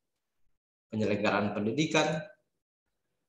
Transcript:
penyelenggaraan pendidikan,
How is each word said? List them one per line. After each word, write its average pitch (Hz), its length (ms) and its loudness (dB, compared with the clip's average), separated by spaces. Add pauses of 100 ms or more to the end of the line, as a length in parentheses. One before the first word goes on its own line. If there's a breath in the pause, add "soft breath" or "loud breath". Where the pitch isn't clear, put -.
(920)
penyelenggaraan 104 640 0
pendidikan, 156 720 0 (1040)